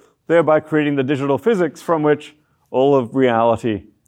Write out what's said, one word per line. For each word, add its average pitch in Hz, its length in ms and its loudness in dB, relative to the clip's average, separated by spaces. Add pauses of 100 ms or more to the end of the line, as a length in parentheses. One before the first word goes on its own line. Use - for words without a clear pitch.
(260)
thereby 156 340 2
creating 147 360 -2
the 135 60 0
digital 139 360 -2
physics 180 440 -2
from 165 200 -2
which 151 340 -2 (340)
all 135 240 2
of 123 200 -2
reality 117 680 0 (240)